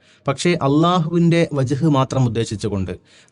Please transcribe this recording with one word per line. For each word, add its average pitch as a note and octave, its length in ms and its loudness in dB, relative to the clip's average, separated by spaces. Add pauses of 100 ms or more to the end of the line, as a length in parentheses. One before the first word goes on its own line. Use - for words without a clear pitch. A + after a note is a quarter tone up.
(280)
പക്ഷേ C#3+ 220 -2
അള്ളാഹുവിൻ്റെ E3+ 1000 2
വജ്ഹ് C#3 320 -2
മാത്രം C3 420 2
ഉദ്ദേശിച്ചുകൊണ്ട്, G2+ 720 -4 (340)